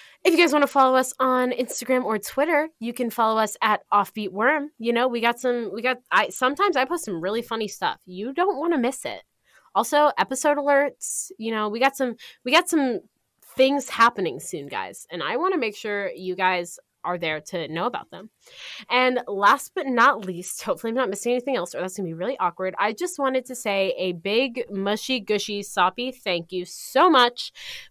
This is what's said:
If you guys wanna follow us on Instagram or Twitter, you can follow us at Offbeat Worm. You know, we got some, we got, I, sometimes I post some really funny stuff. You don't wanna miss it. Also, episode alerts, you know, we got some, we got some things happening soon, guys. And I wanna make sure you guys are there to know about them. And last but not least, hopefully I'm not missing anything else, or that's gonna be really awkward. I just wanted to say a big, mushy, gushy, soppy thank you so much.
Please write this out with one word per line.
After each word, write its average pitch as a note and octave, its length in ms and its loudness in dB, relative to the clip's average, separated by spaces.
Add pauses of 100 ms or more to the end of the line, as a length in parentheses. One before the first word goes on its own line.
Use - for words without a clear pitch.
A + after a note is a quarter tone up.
(220)
If F4+ 120 4
you D#4 40 4
guys E4 140 6
wanna D4 140 4
follow C4 320 4
us B3+ 200 0
on B3+ 340 2
Instagram B3+ 520 -2
or G#3+ 140 -2
Twitter, D4+ 500 0 (100)
you A#3 140 -6
can A#3+ 160 -2
follow A3 320 2
us G#3 220 -2
at G#3+ 180 2 (100)
Offbeat G3+ 420 0
Worm. C#4 360 0 (100)
You A#3 140 -2
know, A#3+ 160 2
we A#3 140 -4
got A#3+ 180 0
some, A#3+ 320 -2
we A3+ 80 -8
got, B3 160 0 (160)
I, G3 160 4
sometimes C#4+ 480 0
I C4 80 2
post E4+ 220 -4
some E3+ 160 -6
really G#3+ 180 -2
funny A3+ 280 -6
stuff. - 360 -4
You G3+ 300 -10
don't E4+ 240 0
wanna E4 180 0
miss - 300 -2
it. G2+ 160 -10 (520)
Also, D4 440 4
episode C#4+ 400 2
alerts, C#4+ 800 0
you A3 140 -4
know, G#3+ 180 -2
we A3+ 100 -4
got C4+ 160 2
some, B3 200 -2 (280)
we B3 80 -2
got D#4+ 160 4
some C4+ 320 2 (560)
things C4+ 320 4
happening F#3+ 520 2
soon, C#3+ 260 -10
guys. F#2+ 440 -10
And E3+ 120 -8
I F#3+ 160 -2
wanna F#4 180 0
make A3 180 -4
sure G3+ 400 -6
you F#3 220 -8
guys F#3 420 0 (240)
are F3+ 140 -2
there D#3 240 -4
to D#3+ 280 -6
know E3 180 -2
about - 240 -6
them. F3+ 180 -18 (600)
And B3 360 2
last G3+ 480 2
but D4+ 120 -4
not A#3+ 400 4
least, F3+ 360 -8
hopefully A3+ 280 -2
I'm A3+ 60 -4
not B3+ 120 0
missing A#3+ 240 -2
anything B3 240 -2
else, F3 180 -4
or D3 60 -6
that's F#3 160 -6
gonna F#3+ 100 -4
be E3 60 -6
really F#3 260 -6
awkward. F#3 380 -2
I A3 160 0
just E4 260 -8
wanted C4 280 -2
to B3+ 80 -12
say G3 420 0
a F3+ 160 -2
big, A3+ 580 -2
mushy, G#3 480 -2
gushy, G3+ 440 -2
soppy G3+ 500 0
thank F3 400 -4
you F3+ 140 -4
so - 420 2
much. B3 440 4 (380)